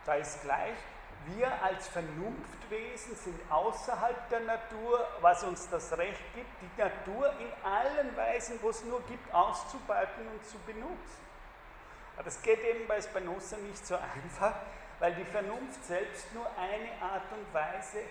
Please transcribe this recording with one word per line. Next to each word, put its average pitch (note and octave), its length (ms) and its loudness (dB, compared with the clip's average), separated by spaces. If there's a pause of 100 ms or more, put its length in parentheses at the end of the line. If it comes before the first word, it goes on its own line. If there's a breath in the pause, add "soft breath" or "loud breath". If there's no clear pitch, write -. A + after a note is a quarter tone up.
Da D3+ 100 4
ist D3+ 280 -2
gleich, F3 340 0 (500)
wir A3 360 0
als F#3+ 260 0
Vernunftwesen A3 1300 -6
sind E3+ 340 -8
außerhalb A3+ 800 2
der A#3 120 2
Natur, A3+ 680 2 (140)
was F3 240 10
uns F3+ 260 -2
das E3 260 0
Recht F#3 380 -2
gibt, A#3+ 160 -8 (100)
die F#3 200 -8
Natur G#3+ 580 2
in A#3 140 -6 (120)
allen B3+ 520 2
Weisen, A#3 440 0
wo A3 100 4
es A3 140 -6
nur A#3 180 -2
gibt, - 300 -10
auszubeuten G3+ 1000 2
und G#3+ 120 -10
zu - 220 -12
benutzen. A#3 560 -10 (920 loud breath)
Aber - 100 -8
das - 180 -6
geht A3 220 8
eben A3+ 240 2
bei G#3 120 4
Spinoza F#3 580 -4
nicht G3+ 280 -8
so F3 80 0
einfach, F3 600 0 (440 loud breath)
weil E3+ 160 6
die F#3 100 -4
Vernunft G#3 600 -2
selbst F#3+ 500 -4
nur A#3 120 -4 (120)
eine G#3+ 320 -2 (100)
Art F#3+ 320 -2
und G3+ 220 -8
Weise F#3 460 0 (100)